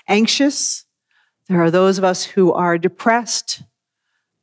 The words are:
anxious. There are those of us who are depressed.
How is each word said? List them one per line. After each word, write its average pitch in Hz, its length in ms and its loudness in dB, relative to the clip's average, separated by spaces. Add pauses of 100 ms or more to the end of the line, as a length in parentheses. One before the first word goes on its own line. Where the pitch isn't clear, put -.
anxious. 226 760 0 (640)
There 175 140 0
are 165 80 2
those 190 300 2
of 190 40 0
us 185 220 -2
who 185 260 2
are 175 280 0
depressed. 226 840 -2 (800)